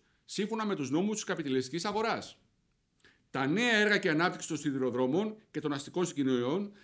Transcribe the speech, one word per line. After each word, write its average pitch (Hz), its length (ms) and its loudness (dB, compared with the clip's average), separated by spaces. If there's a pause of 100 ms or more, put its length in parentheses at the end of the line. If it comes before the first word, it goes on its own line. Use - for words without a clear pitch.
(240)
σύμφωνα 220 420 -4
με 196 100 -2
τους 143 140 -4
νόμους 196 240 0
της 202 100 -6
καπιταλιστικής 143 600 -2
αγοράς. 208 540 -2 (920)
Τα 135 160 0
νέα 220 300 4
έργα 208 220 6
και 180 120 2
ανάπτυξη 170 380 0
των 160 80 -2
σιδηροδρόμων 135 800 0 (140)
και 151 100 -6
των 147 120 -2
αστικών 143 340 -2
συγκοινωνιών 139 640 0 (120)